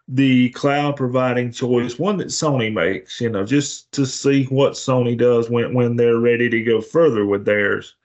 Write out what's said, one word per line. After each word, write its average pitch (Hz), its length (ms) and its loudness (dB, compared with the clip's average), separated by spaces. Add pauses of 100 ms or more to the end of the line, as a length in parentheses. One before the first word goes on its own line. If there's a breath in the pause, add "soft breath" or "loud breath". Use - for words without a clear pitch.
the 131 420 4
cloud 143 460 -2
providing 123 560 -2
choice, 123 460 -2
one 196 180 -2
that 165 120 -6
Sony 127 440 -2
makes, 92 480 -4
you 117 100 -2
know, 98 140 -2
just 143 480 -4
to 139 140 -2
see 139 400 0
what 135 260 0
Sony 123 440 0
does 117 340 2
when, 120 240 -2
when 120 220 0
they're 117 220 4
ready 120 300 2
to 117 140 0
go 110 180 0
further 117 460 2
with 101 180 -2
theirs. 104 500 -2 (100)